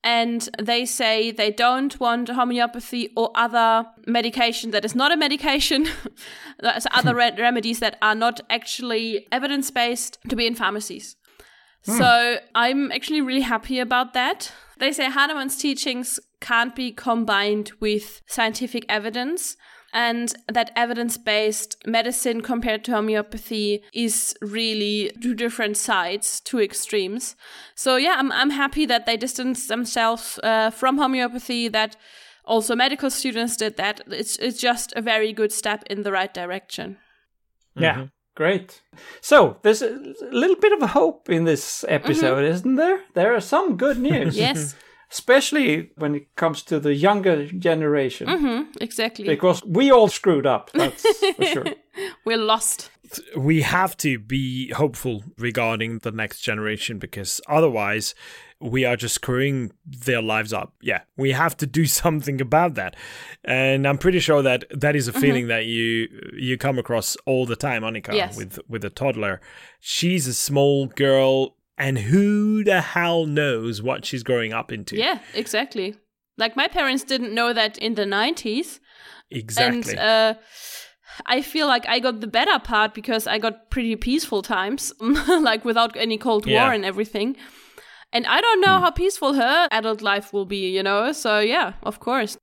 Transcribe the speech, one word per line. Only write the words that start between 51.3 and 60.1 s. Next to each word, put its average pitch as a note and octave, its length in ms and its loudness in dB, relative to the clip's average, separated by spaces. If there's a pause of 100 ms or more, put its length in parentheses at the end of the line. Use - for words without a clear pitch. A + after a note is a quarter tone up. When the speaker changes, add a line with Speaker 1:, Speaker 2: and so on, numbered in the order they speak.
Speaker 2:
for - 100 0
sure. E4 200 -2 (300)
Speaker 1:
<laughs> F#4+ 300 -12
We're A3+ 140 0
lost. A3 520 -2 (460)
Speaker 3:
We D3+ 260 2
have F#3 340 0
to C3 240 -2
be B2+ 500 -6
hopeful A#2+ 540 -2 (120)
regarding A2+ 640 -2
the A2 140 -6
next A2 300 -8
generation, G#2+ 580 -4
because - 480 -8
otherwise A2 640 0 (460)
we B2+ 240 -2
are B2 100 2
just A#2+ 220 -4
screwing B2+ 560 -2 (120)
their B2 380 -2